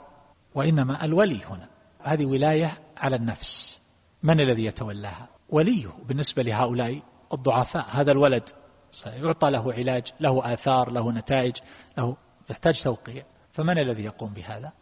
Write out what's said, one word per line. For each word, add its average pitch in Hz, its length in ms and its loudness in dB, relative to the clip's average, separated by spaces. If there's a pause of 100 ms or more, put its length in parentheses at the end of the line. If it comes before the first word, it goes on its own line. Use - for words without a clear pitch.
(560)
وإنما 143 500 2
الولي 160 400 2
هنا، 87 240 -14 (340)
هذه 147 220 0
ولاية 151 520 2 (200)
على 135 180 0
النفس، - 680 -6 (420)
من 156 160 4
الذي 120 260 2
يتولاها؟ 104 640 -8 (220)
وليه. 160 380 2 (200)
بالنسبة 135 360 -2
لهؤلاء 120 580 -2 (320)
الضعفاء، 131 580 0
هذا 143 200 4
الولد 135 320 4 (480)
سيعطى 143 580 -2
له 123 240 0
علاج، 123 300 -2 (160)
له 131 340 2
آثار، 127 360 2
له 120 220 0
نتائج، 127 440 0 (420)
له 127 200 -2 (320)
يحتاج - 340 0
توقيع، 127 400 -6 (300)
فمن 165 240 0
الذي 120 260 0
يقوم 107 300 -10
بهذا؟ 107 380 -12 (100)